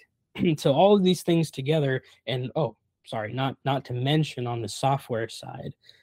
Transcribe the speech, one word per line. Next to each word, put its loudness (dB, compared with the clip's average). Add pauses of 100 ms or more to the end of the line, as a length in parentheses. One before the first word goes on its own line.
(360)
<clears throat> 2
So 2
all 6
of 4
these 2
things 2
together, 0 (240)
and, -4
oh, -2 (300)
sorry, -8
not, -2 (100)
not 0
to -8
mention 0
on -4
the -6
software -2
side, -14 (280)